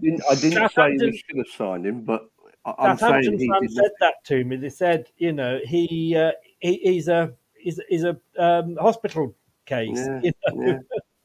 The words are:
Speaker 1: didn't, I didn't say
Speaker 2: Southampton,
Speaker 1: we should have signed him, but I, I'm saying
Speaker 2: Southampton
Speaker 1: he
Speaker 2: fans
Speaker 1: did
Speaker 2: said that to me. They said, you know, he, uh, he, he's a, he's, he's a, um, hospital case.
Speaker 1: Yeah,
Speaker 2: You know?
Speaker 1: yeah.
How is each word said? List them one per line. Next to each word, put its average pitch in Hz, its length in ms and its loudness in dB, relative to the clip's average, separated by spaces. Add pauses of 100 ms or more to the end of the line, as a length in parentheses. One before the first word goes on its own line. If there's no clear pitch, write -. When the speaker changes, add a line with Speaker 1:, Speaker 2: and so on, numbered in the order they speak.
Speaker 1:
didn't, 160 300 0
I 139 40 6
didn't 151 180 2
say 175 60 0 (100)
Speaker 2:
Southampton, 143 420 2
Speaker 1:
we 220 160 -8
should 143 120 -8
have 120 180 -4
signed 95 300 -4
him, 113 180 -4
but 110 260 -4 (340)
I, 120 140 -8
I'm 180 200 2
saying - 0 -
Speaker 2:
Southampton 208 420 2
Speaker 1:
he - 100 0
Speaker 2:
fans 190 240 0
Speaker 1:
did - 100 0
Speaker 2:
said - 60 2 (100)
that 165 140 4 (100)
to 131 200 0
me. 127 120 -4
They 135 140 -10
said, 170 460 -2
you 170 160 -2
know, 131 320 -4
he, 165 500 -2
uh, 160 180 2 (280)
he, 180 180 0
he's 180 300 0
a, 170 240 2 (260)
he's, 170 300 -8
he's 170 160 0
a, 175 120 -2 (220)
um, 170 380 2
hospital 160 580 0 (320)
case. 117 320 -4
Speaker 1:
Yeah, 135 240 -4
Speaker 2:
You 175 100 0 (220)
know? 123 120 -4
Speaker 1:
yeah. - 120 2 (460)